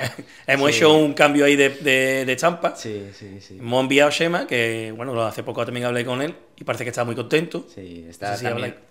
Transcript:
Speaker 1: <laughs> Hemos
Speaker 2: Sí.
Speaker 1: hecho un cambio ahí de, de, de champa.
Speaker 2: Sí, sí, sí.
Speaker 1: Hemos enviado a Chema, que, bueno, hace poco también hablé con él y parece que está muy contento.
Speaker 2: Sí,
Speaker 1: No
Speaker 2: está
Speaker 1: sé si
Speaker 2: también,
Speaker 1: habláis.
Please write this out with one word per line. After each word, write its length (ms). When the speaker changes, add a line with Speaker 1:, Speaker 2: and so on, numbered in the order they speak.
Speaker 1:
<laughs> 260
Hemos 260
Speaker 2:
Sí. 60
Speaker 1:
hecho 160
un 200
cambio 300
ahí 120
de, 140
de, 560
de 100
champa. 400
Speaker 2:
Sí, 380
sí, 260
sí. 180
Speaker 1:
Hemos 240
enviado 280
a 20
Chema, 340
que, 480
bueno, 300
hace 180
poco 220
también 220
hablé 180
con 160
él 140
y 80
parece 200
que 60
está 140
muy 100
contento. 580
Speaker 2:
Sí, 320
Speaker 1:
No 60
Speaker 2:
está 220
Speaker 1:
sé 80
si 40
Speaker 2:
también, 280
Speaker 1:
habláis. 180